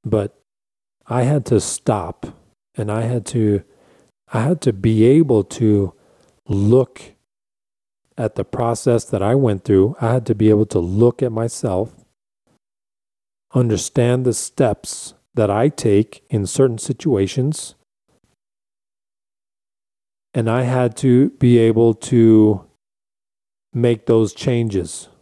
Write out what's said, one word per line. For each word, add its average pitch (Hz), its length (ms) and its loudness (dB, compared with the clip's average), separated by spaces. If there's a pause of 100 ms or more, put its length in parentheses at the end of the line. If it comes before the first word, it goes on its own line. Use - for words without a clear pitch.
But 104 340 -4 (680)
I 123 160 -2
had 139 220 0
to 107 160 2
stop, - 640 -6 (500)
and 104 160 -6
I 113 120 -4
had 117 240 -4
to, 107 360 -2 (680)
I 113 80 -2
had 147 200 -2
to 120 120 -2
be 110 320 2
able 131 400 2
to 104 480 -2 (520)
look 110 680 -2 (1000)
at 113 200 -6
the 98 100 -6
process 117 600 -2
that 95 180 -4
I 107 100 0
went 120 300 0
through. 104 360 2
I 113 140 0
had 123 140 -2
to 113 80 0
be 107 140 2
able 107 180 2
to - 120 -2
look 104 440 0
at 123 80 -4
myself, 113 760 -6 (1500)
understand 123 680 0
the 123 100 0
steps - 840 -4 (180)
that 107 160 0
I 113 200 0
take 107 600 0
in 101 160 -2
certain 120 320 0
situations, 127 1000 -4 (2500)
and 113 160 -2
I 123 140 0
had 123 340 -2
to 131 340 2
be 120 260 4
able 113 380 4
to 110 680 4 (1080)
make 120 320 -2
those 113 280 2
changes 110 760 -4 (120)